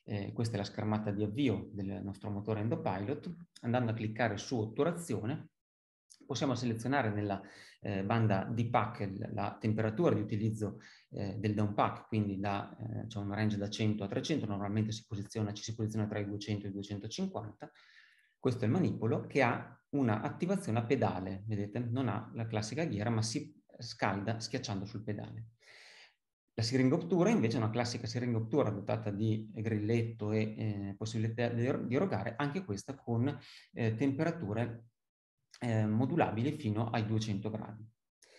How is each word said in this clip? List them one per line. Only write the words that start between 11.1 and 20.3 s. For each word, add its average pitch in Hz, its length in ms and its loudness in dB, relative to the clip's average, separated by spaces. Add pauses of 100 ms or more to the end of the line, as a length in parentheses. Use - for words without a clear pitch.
eh, 101 260 -6
del 107 160 0
down 107 220 2
pack, 110 340 0
quindi 101 320 0
da, 101 380 -2
eh, 110 280 -6
c'è 104 120 -8
un 101 160 -4
range 104 240 2
da 101 100 -2
cento 107 360 0
a 98 40 -4
trecento, 131 380 0
normalmente 104 460 0
si - 140 -8
posiziona, 104 460 -4
ci 104 100 -10
si 110 120 -6
posiziona 107 320 0
tra 107 120 -4
i 101 60 -2
duecento 101 400 -4
e 98 60 -6
i - 20 -6
duecentocinquanta. 107 1000 -6 (680)
Questo 123 240 0
è 107 40 2
il 113 60 6
manipolo 135 540 2
che 139 160 4
ha - 360 0 (120)
una 117 320 4
attivazione 170 560 0